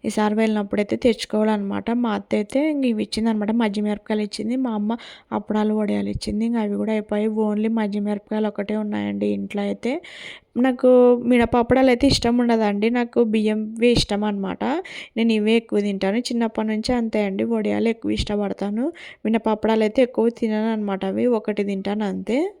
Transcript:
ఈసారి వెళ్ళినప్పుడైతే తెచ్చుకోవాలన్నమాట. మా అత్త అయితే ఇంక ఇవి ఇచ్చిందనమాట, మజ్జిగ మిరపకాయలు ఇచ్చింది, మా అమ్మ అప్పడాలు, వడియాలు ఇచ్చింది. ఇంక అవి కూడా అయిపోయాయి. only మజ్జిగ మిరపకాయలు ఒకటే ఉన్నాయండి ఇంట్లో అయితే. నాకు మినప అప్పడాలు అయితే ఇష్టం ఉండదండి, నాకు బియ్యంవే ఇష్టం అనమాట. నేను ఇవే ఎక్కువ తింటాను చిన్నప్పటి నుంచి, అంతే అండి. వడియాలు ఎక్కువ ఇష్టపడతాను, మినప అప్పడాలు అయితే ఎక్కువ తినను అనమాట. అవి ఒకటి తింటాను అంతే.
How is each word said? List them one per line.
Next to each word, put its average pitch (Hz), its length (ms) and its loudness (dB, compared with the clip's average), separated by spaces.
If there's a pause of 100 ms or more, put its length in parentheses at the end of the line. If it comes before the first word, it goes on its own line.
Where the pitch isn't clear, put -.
ఈసారి 214 340 0
వెళ్ళినప్పుడైతే 208 580 0
తెచ్చుకోవాలన్నమాట. 214 880 0 (160)
మా 233 160 0
అత్త - 200 -6
అయితే 214 220 -2 (100)
ఇంక 285 200 -2
ఇవి 214 160 -2
ఇచ్చిందనమాట, 214 540 -2
మజ్జిగ 208 260 0
మిరపకాయలు 208 420 -2
ఇచ్చింది, 220 340 -6
మా 240 120 -2
అమ్మ 208 220 -2 (420)
అప్పడాలు, 214 420 0
వడియాలు 208 340 -2
ఇచ్చింది. 208 320 -4
ఇంక 233 180 0
అవి 202 160 -4
కూడా 214 140 -2
అయిపోయాయి. 214 340 -2 (220)
only 214 280 0
మజ్జిగ 208 300 -2
మిరపకాయలు 208 440 -2
ఒకటే 208 320 -4
ఉన్నాయండి 208 520 -2
ఇంట్లో 196 260 -6
అయితే. 202 300 -4 (760)
నాకు 254 220 4 (360)
మినప 240 380 4
అప్పడాలు 254 320 4
అయితే 262 200 4
ఇష్టం 233 200 0 (100)
ఉండదండి, 220 540 2
నాకు 240 220 0 (140)
బియ్యంవే 220 640 2
ఇష్టం 208 320 -2
అనమాట. 196 340 -4 (500)
నేను 226 240 2
ఇవే 214 240 2
ఎక్కువ 208 240 -2
తింటాను 196 340 0 (100)
చిన్నప్పటి 226 420 -2
నుంచి, 220 280 -2
అంతే 220 280 0
అండి. 202 260 -2
వడియాలు 208 400 0
ఎక్కువ 214 240 -4
ఇష్టపడతాను, 208 680 -4 (360)
మినప 220 340 0
అప్పడాలు 220 320 2
అయితే 214 200 2
ఎక్కువ 233 340 0
తినను 220 320 0
అనమాట. 196 300 -4 (100)
అవి 226 120 0 (140)
ఒకటి 208 320 -4
తింటాను 202 400 -4
అంతే. 190 260 -4 (220)